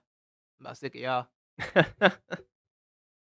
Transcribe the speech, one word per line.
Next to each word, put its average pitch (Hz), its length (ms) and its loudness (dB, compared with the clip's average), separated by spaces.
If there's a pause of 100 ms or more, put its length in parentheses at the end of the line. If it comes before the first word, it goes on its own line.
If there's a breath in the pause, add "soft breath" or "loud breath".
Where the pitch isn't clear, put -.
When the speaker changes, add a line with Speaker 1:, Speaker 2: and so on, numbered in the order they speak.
(580)
Speaker 1:
I'm 131 60 -20
about 120 120 -14
sick 135 180 -12
of 123 60 -12
y'all. 123 260 -2 (320)
Speaker 2:
<laughs> - 520 2 (1160)